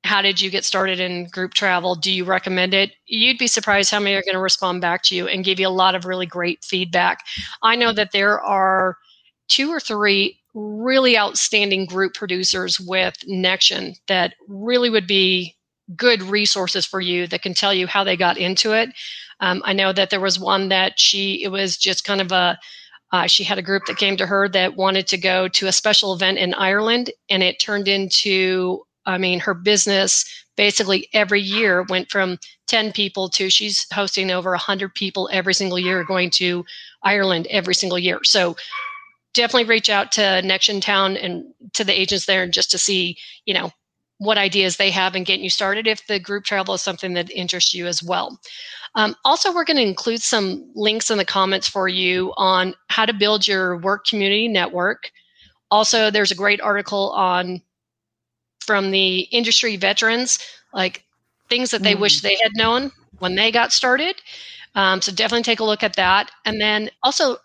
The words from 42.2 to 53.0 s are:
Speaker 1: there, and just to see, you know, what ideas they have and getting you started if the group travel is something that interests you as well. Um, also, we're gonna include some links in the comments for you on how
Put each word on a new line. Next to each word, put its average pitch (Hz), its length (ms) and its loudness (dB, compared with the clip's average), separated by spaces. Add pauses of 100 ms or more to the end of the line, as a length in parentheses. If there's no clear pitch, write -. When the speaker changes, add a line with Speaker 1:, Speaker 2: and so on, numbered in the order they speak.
Speaker 1:
there, 190 160 2
and 175 100 -4
just - 200 0
to 180 80 0
see, 180 400 -2 (260)
you 202 80 -4
know, 170 180 -2 (460)
what 208 200 0
ideas 190 400 2
they 196 140 2
have 185 240 0
and 185 100 -4
getting 190 180 -2
you 185 60 -6
started 208 380 -2
if 214 200 -4
the 202 120 -2
group 202 260 -8
travel 196 280 -2
is 180 80 -4
something 185 320 -6
that 175 180 -4
interests 180 420 -2
you 175 120 -6
as 175 160 -4
well. 175 380 -6 (560)
Um, 214 180 2 (120)
also, 339 280 2
we're 339 120 0
gonna 302 160 2
include 226 400 -2
some 196 520 -2
links 214 380 -6
in 214 60 0
the 185 80 0
comments 190 420 0
for 185 220 -2
you 185 480 -2
on 185 360 2 (160)
how 220 160 2